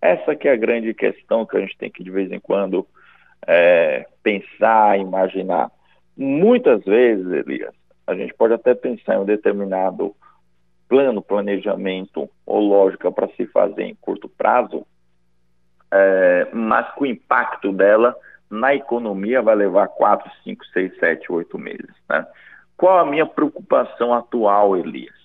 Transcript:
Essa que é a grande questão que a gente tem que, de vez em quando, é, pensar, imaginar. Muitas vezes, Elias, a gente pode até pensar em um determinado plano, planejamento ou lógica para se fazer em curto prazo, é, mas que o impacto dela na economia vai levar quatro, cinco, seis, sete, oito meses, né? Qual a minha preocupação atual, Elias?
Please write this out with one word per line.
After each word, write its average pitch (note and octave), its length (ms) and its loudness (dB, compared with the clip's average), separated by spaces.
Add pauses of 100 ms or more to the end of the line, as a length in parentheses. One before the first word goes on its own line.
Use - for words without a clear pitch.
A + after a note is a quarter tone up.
Essa F3 360 0
que C#3+ 100 -2
é C#3 60 4
a - 20 2
grande A2+ 380 -2
questão A2 520 -4
que G2 120 -4
a - 20 2
gente G2 180 -8
tem G2 140 -12
que, - 100 -20
de F#2 100 -14
vez F#2+ 200 -4
em - 80 -10
quando, G2 480 -4 (580)
é, E2+ 600 4 (160)
pensar, G#2+ 760 2
imaginar. F#2 720 -2 (480)
Muitas D3+ 680 2
vezes, G#2+ 440 2
Elias, C2 440 -6 (340)
a F#2+ 80 -4
gente - 180 -10
pode A2+ 200 2
até B2 200 0
pensar A#2+ 420 -4
em G2+ 40 0
um G2 60 -4
determinado F#2+ 920 -2 (720)
plano, B2+ 340 2
planejamento F#2+ 1080 -4 (160)
ou G#2 160 -2
lógica G2 500 2
para - 240 -4
se F#2 120 -6
fazer F#2+ 360 -2
em F#2+ 160 -10
curto - 300 -8
prazo, - 560 -2 (1040)
é, F#2+ 640 4
mas A#2 400 -2
que - 100 -4
o - 20 -2
impacto A#2 680 -4
dela G#2+ 420 4 (340)
na A#2+ 240 0
economia A#2+ 680 -4
vai A2 140 4
levar G2 340 2
quatro, - 420 0 (120)
cinco, G2+ 240 -14
seis, F#2 320 -6
sete, E2 300 -2
oito E2+ 280 -6
meses, - 360 -14 (140)
né? - 180 -2 (520)
Qual F#3 200 4
a E3+ 80 4
minha D3+ 200 0
preocupação B2 880 -2
atual, G#2 640 2
Elias? C#2 480 -10